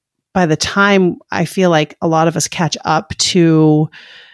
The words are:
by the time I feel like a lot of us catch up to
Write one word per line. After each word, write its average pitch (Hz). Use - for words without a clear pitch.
by 180
the 156
time 196
I 180
feel 185
like 151
a 170
lot 160
of 165
us 160
catch -
up 160
to 156